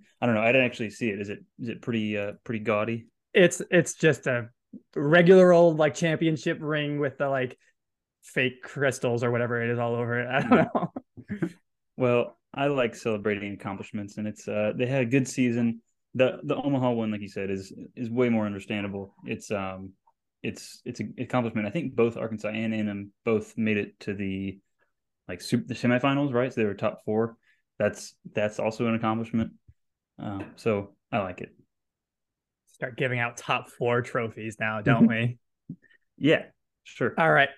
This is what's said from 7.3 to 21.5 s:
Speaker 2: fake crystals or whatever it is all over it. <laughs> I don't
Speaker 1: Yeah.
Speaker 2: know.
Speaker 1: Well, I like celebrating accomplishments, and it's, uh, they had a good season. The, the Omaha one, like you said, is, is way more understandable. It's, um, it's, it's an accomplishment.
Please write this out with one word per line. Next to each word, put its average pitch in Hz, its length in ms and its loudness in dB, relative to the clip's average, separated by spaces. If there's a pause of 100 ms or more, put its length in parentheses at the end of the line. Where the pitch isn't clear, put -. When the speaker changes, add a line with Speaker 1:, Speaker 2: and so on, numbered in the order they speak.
Speaker 2:
fake - 380 -2
crystals 127 640 0
or 120 80 2
whatever 120 300 0
it 117 80 0
is 120 100 0
all 117 160 0
over 120 240 -2
it. 120 80 -4
<laughs> 123 40 -6
I 135 100 2
don't - 100 2
Speaker 1:
Yeah. 226 220 6
Speaker 2:
know. - 760 -6 (460)
Speaker 1:
Well, 123 420 0 (160)
I 139 140 -2
like 127 280 0
celebrating 101 580 -4
accomplishments, 101 640 -10
and 107 100 -6
it's, - 200 -12
uh, 104 280 -2
they 123 100 -2
had 131 160 0
a 120 40 2
good 127 220 2
season. 117 540 0 (340)
The, 127 280 2
the 143 120 -2
Omaha 131 360 0
one, 113 200 -2
like 104 100 -6
you 101 80 -12
said, 98 220 -6
is, 95 220 -8 (220)
is 123 140 -8
way 120 200 2
more 110 160 2
understandable. 98 680 -8 (120)
It's, 113 260 -8
um, 95 400 -6 (520)
it's, - 420 -12
it's 127 140 -10
an 110 180 -8
accomplishment. 117 500 -2